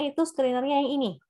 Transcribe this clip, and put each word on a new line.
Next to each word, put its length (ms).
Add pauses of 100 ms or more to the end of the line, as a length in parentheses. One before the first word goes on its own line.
itu 240
screenernya 560
yang 60 (100)
ini, 120 (180)